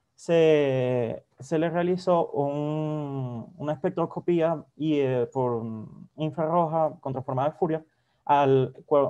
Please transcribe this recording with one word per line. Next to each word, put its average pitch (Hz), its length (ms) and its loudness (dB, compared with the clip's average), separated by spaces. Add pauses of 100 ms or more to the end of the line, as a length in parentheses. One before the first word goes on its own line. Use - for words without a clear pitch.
(160)
se, 135 1080 2 (140)
se 147 180 -4
le 165 120 0
realizó 175 640 0
un, 143 1200 -4
una 147 160 -6
espectroscopía 165 920 -2 (100)
y, 151 240 0
eh, 127 320 0
por 120 320 -2 (540)
infrarroja 156 840 -2
contra 135 220 -8
forma 131 240 -2
de 156 60 -2
Fourier 156 340 -2 (400)
al, 135 480 4 (360)